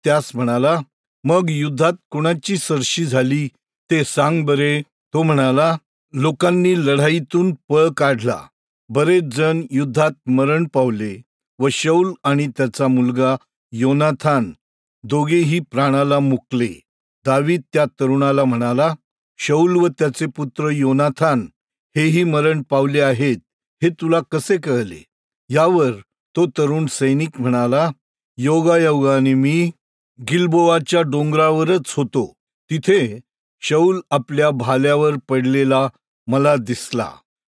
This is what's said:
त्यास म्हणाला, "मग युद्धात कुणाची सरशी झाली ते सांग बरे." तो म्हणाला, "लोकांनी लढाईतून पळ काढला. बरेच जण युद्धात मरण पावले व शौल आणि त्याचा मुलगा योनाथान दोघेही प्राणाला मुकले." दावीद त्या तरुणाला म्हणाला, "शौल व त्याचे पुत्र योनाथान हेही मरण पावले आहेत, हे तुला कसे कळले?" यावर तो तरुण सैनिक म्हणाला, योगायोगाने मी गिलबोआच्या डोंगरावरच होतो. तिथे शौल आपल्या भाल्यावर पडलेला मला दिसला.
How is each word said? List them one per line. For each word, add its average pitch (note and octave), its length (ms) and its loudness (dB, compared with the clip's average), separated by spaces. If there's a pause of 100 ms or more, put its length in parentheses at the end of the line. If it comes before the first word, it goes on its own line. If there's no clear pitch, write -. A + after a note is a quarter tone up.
त्यास D3 300 0
म्हणाला, B2+ 460 0 (440)
"मग E3+ 260 2
युद्धात D3+ 420 0 (180)
कुणाची D#3+ 460 -4
सरशी D#3 500 -4
झाली C3 420 0 (420)
ते D#3 140 2
सांग D3+ 400 0
बरे." D3 380 0 (300)
तो D3+ 100 0
म्हणाला, D3+ 540 2 (360)
"लोकांनी F3 680 0
लढाईतून D#3 760 0 (140)
पळ D#3 280 4
काढला. B2 500 -2 (420)
बरेच D#3+ 360 2
जण D#3 460 -2
युद्धात C#3+ 580 -2
मरण C#3 360 2
पावले A2+ 580 -2 (360)
व C3 100 0
शौल E3+ 440 0 (120)
आणि C#3+ 220 0 (100)
त्याचा C3+ 300 -2
मुलगा B2+ 500 0 (360)
योनाथान C3+ 800 0 (520)
दोघेही D3+ 560 0
प्राणाला C#3 580 0
मुकले." B2 600 -2 (440)
दावीद C#3+ 360 0 (120)
त्या D3+ 120 2
तरुणाला C#3 600 0
म्हणाला, B2 500 0 (440)
"शौल E3+ 380 2
व F3 120 2
त्याचे D3+ 380 -4
पुत्र D3+ 440 -6
योनाथान C#3 760 0 (500)
हेही D#3+ 280 2
मरण D#3 380 0
पावले C#3 380 0
आहेत, C3+ 360 0 (460)
हे E3 60 2
तुला E3 320 0 (100)
कसे D#3+ 260 -2
कळले?" B2 420 -4 (500)
यावर D#3 420 2 (460)
तो F3 100 2
तरुण D3+ 400 -2
सैनिक C#3 420 0 (100)
म्हणाला, B2 520 0 (460)
योगायोगाने C#3+ 1000 2
मी D#3 360 0 (600)
गिलबोआच्या E3+ 720 2
डोंगरावरच D#3 920 0
होतो. B2+ 360 -4 (380)
तिथे D3+ 500 -2 (400)
शौल F3+ 400 2 (100)
आपल्या C#3+ 400 0
भाल्यावर C#3 640 0 (160)
पडलेला C3 600 2 (380)
मला C#3 300 2
दिसला. A#2 560 -6 (440)